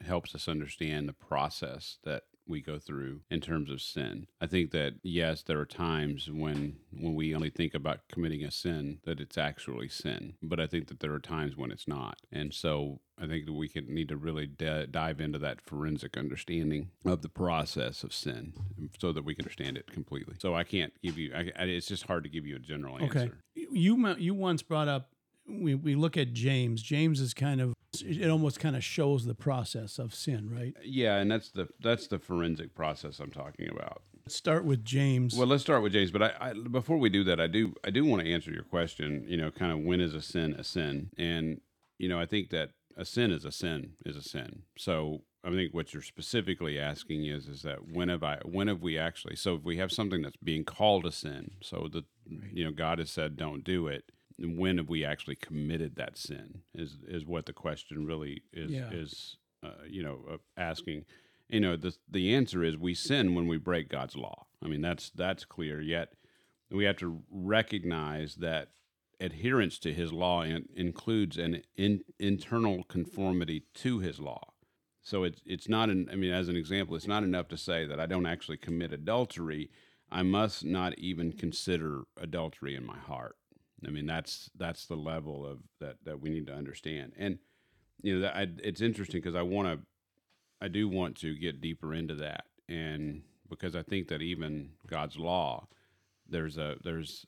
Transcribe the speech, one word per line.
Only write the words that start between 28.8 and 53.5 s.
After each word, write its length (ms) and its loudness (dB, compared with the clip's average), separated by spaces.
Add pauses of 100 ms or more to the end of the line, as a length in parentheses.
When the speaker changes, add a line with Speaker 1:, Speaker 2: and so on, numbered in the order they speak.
Speaker 2:
shows 420 4
the 100 0
process 640 -2
of 140 -4
sin, 380 -2
right? 320 -4
Speaker 1:
Yeah, 340 6
and 140 6
that's 200 2
the, 180 -2 (120)
that's 280 4
the 100 0
forensic 560 0
process 460 -2
I'm 100 -8
talking 400 -6
about. 320 -8 (220)
Speaker 2:
Let's 100 -8
start 300 2
with 200 4
James. 520 6
Speaker 1:
Well, 100 6
let's 160 6
start 220 6
with 80 4
James, 180 8
but 100 2
I, 200 8
I, 120 -2
before 460 2
we 100 8
do 160 8
that, 160 6
I 60 8
do, 280 4 (100)
I 60 0
do 140 6
wanna 200 6
answer 260 2
your 140 -6
question, 640 0
you 80 0
know, 160 2
kind 180 2
of 80 2
when 220 4
is 140 2
a 60 -4
sin 380 2
a 60 -8
sin? 520 -2
And, 440 0 (360)
you 120 0
know, 120 2
I 60 0
think 240 0
that 200 0 (260)
a 80 -6
sin 260 4
is 140 0
a 80 -8
sin 400 -4 (120)
is 120 -4
a 60 -12
sin. 400 -8 (140)
So 460 0 (220)
I 60 -4
think 220 2
what 220 -4
you're 80 -8
specifically 760 -2
asking 500 -2
is, 200 -4
is 160 -12
that 260 -8
when 200 2
have 160 0
I, 200 0
when 220 2
have 160 2
we 160 0
actually, 380 -2
so 180 0
if 80 -2
we 140 -2
have 160 0
something 300 2
that's 160 -6
being 260 0
called 420 6
a 60 -2
sin, 400 -8 (100)
so 300 -6
that, 120 -4 (240)
Speaker 2:
Right. 240 -10
Speaker 1:
you 120 0
know, 80 -2
God 260 0
has 100 -2
said, 280 -2
"Don't 260 -4